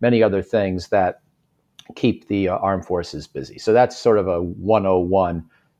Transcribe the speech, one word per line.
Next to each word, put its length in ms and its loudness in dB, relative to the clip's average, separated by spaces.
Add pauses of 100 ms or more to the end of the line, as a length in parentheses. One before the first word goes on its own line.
many 200 4
other 220 2
things 460 -2
that 320 0 (760)
keep 320 -2
the, 220 -2
uh, 80 -2
armed 280 -2
forces 420 -6
busy. 320 -14
So 120 -2
that's 260 4
sort 200 2
of 100 0
a 140 -2
one 440 0
oh 140 4
one 460 -2 (340)